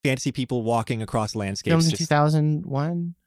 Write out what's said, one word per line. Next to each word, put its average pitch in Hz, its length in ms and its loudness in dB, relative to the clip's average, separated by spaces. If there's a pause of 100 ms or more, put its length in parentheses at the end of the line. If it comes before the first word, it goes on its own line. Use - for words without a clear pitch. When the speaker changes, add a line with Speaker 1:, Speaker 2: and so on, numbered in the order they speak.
Speaker 1:
fancy 131 280 0
people 123 320 -2
walking 113 380 0
across 110 340 -2
landscapes. 98 360 -2
Speaker 2:
Filmed 165 140 6
in 165 60 4
Speaker 1:
Just - 100 -4
Speaker 2:
two 165 40 -2
thousand 151 600 2
one? 170 500 -4 (120)